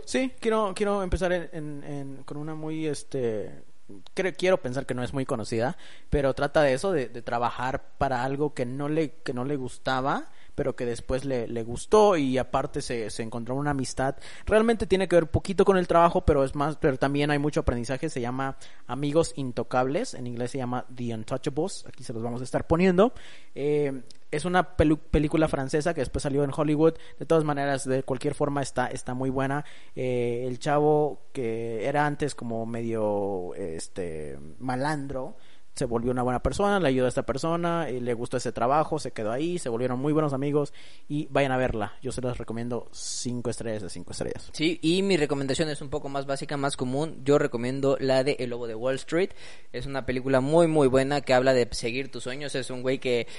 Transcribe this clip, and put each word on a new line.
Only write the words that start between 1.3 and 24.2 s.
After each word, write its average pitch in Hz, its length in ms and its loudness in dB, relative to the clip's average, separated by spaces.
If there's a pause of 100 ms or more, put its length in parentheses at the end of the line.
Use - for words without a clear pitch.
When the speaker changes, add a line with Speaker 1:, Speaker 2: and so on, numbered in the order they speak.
Speaker 1:
en, 175 200 -2
en, 151 300 -8
en, 139 400 -8
con 147 140 -8
una 151 180 -6
muy, 156 320 -4
este, 113 760 -4 (520)
cre-, 185 200 -2
quiero 185 260 2
pensar 127 240 -4
que - 100 -4
no 123 80 -2
es 120 100 -4
muy 135 120 -2
conocida, 117 520 -2 (320)
pero 139 240 2
trata 143 300 2
de 135 100 6
eso: 190 180 0
de, 139 180 2
de 117 120 -8
trabajar 120 600 -2 (140)
para 127 260 0
algo 139 300 0
que 127 120 -2
no 139 240 -4
le, 156 220 0 (120)
que 139 100 -4
no 123 120 -2
le 147 100 -2
gustaba, 135 760 -2 (260)
pero 135 200 -2
que 127 100 -4
después 127 380 -2
le, 127 240 0
le 117 160 -4
gustó 190 540 6
y 131 200 2
aparte 135 440 0
se, 117 300 -4
se - 120 -4
encontró 117 320 -6
una 147 160 0
amistad. 135 440 0 (300)
Realmente 220 420 4
tiene 185 200 4
que 175 80 4
ver 165 120 6
poquito 190 360 2
con 190 140 8
el 180 100 2
trabajo, 170 380 6
pero 143 180 6
es 135 100 0
más, 147 220 0
pero 135 220 2
también 143 340 2
hay 143 80 4
mucho 147 220 0
aprendizaje. 127 480 -2
Se - 100 -4
llama 131 380 -2 (280)
Amigos 143 520 0
Intocables, 131 800 0
en 123 120 -8
inglés 120 240 -4
se 139 60 -6
llama 123 360 -4
The 120 200 -4
Untouchables, 135 760 -4
aquí - 160 -12
se 123 80 -10
los 113 100 -6
vamos 120 200 -4
a - 20 -6
estar 139 240 -4
poniendo. 180 460 6 (420)
Eh, 143 460 0 (300)